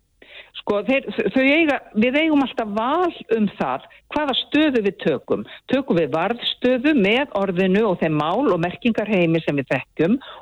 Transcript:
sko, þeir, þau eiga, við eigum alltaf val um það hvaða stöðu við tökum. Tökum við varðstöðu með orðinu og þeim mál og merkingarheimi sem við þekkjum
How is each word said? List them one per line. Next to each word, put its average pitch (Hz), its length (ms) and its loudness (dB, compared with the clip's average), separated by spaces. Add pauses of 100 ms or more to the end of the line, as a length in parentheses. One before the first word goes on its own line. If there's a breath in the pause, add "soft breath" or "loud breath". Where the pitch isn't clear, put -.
(540 loud breath)
sko, 208 280 -2
þeir, 262 240 0 (200)
þau 262 180 2
eiga, 294 320 4 (160)
við 247 260 0
eigum 311 240 2
alltaf 233 300 -4
val 285 400 0 (180)
um 220 200 2
það 139 340 -4 (220 loud breath)
hvaða 254 300 -4
stöðu 285 460 2
við 196 160 -2
tökum. 120 460 -2 (220 loud breath)
Tökum 254 340 0
við 147 120 0
varðstöðu 240 800 0
með 240 400 2
orðinu 190 520 0
og 180 140 0
þeim 156 180 0
mál 185 300 0
og 180 120 2
merkingarheimi 180 840 0
sem 151 140 -2
við 135 140 -4
þekkjum 156 480 0 (240 loud breath)